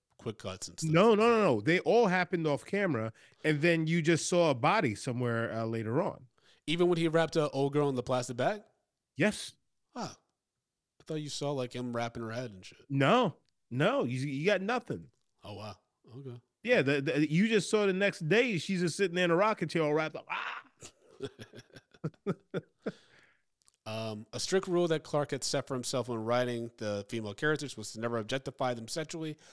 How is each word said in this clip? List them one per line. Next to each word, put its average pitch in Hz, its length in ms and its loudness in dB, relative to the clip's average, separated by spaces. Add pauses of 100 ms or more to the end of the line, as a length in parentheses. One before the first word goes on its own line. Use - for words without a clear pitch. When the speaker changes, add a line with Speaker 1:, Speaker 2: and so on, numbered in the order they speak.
(180)
Speaker 1:
quick 110 200 -8
cuts 95 300 -10
and 85 100 -18
stuff. 160 140 -2
Speaker 2:
No, 202 240 6
no, 226 120 4
no, 226 140 4
no. 135 180 4
They 160 200 2
all 214 260 4
happened 180 400 0
off 143 180 0
camera, 143 480 -2 (300)
and 151 180 0
then 165 280 2
you 170 140 2
just 160 260 2
saw 175 220 4
a 135 40 2
body 147 400 2
somewhere, 117 580 -2
uh, 113 140 -4
later 113 340 -2
on. - 280 -6 (400)
Speaker 1:
Even 170 180 4
when 175 100 4
he 165 120 2
wrapped 160 260 2
a 151 160 4
old 139 220 0
girl 147 160 2
in 135 80 0
the 123 80 -2
plastic 127 320 -2
bag? 190 260 0 (540)
Speaker 2:
Yes. 208 380 0 (420)
Speaker 1:
Huh. 226 140 -8 (920)
I - 40 -20
thought 156 160 -6
you 147 80 -8
saw, 143 220 -4
like, 127 220 -2
him 123 220 -6
wrapping 117 280 -4
her 113 80 -6
head 117 220 -6
and 92 120 -20
shit. - 140 -20 (100)
Speaker 2:
No, 151 460 4 (380)
no, 202 320 2
you, 131 160 -2
you 143 260 -4
got 196 160 4
nothing. 202 440 -4 (360)
Speaker 1:
Oh, 104 120 -12
wow. 104 200 -12 (420)
Okay. 127 240 -14 (240)
Speaker 2:
Yeah, 220 180 4
the, 139 180 2
the, 143 300 0
you 175 160 4
just 220 240 2
saw 208 160 4
the 190 60 4
next 185 360 0
day, 220 300 2
she's 190 220 -2
just 175 160 0
sitting 190 180 0
there 180 120 2
in 170 40 4
a 165 60 4
rocking 202 320 2
chair 160 160 0
all 151 100 2
wrapped 156 220 -2
up. - 120 -14
Ah! - 340 -8 (1600)
<laughs> - 360 -8 (1300)
Speaker 1:
Um, 110 440 -8
a 120 80 -6
strict 190 260 0
rule 175 220 2
that 156 160 -2
Clark 147 260 0
had 135 140 -4
set - 240 -2
for 139 60 -4
himself 123 340 -2
when 117 100 -4
writing 117 600 0
the 104 300 -4
female 107 260 -6
characters 151 420 -2
was 107 160 -12
to 110 80 -12
never 117 180 -2
objectify 123 560 -4
them 113 140 -10
sexually 156 480 -8 (160)